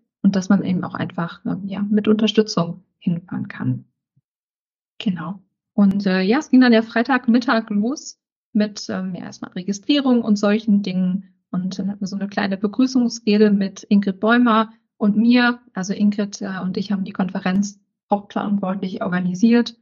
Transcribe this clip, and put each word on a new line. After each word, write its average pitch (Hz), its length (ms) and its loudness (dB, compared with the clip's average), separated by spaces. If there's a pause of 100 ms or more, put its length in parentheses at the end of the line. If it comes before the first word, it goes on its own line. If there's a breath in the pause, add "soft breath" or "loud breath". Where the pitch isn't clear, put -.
(220)
und 196 140 4
dass 185 140 0
man 196 160 4
eben 180 180 -2
auch - 120 -10
einfach, - 500 -8
ähm, 175 200 -4
ja, 190 140 -8 (100)
mit 214 200 2
Unterstützung 214 760 0 (140)
hinfahren - 500 -4
kann. - 380 -6 (1120)
Genau. 180 420 -6 (340)
Und, 202 320 2
äh, 185 160 0
ja, 214 180 2
es 311 100 -8
ging 254 100 6
dann 247 140 6
ja 220 80 6
Freitagmittag 233 880 0
los 214 500 -4 (320)
mit, 208 380 -4
ähm, 190 260 -6
ja, - 60 -12
erstmal - 300 -16
Registrierung 240 680 0
und 220 140 2
solchen 208 460 2
Dingen. 185 520 -2 (180)
Und 185 280 -4
dann 190 100 -4
hatten 202 120 -8
wir 196 60 -4
so 202 100 -8
eine 196 100 -6
kleine 202 300 -4
Begrüßungsrede 214 920 2
mit 196 380 -2
Ingrid 202 300 2
Bäumer 220 540 2 (240 loud breath)
und 208 180 2
mir. 240 440 4 (140)
Also 190 200 -6
Ingrid, 202 480 -2
äh, 190 200 -8
und 185 140 -4
ich 202 160 -4
haben 190 140 -2
die 185 80 -10
Konferenz 190 640 -2 (300)
hauptverantwortlich 196 920 -4
organisiert 185 800 2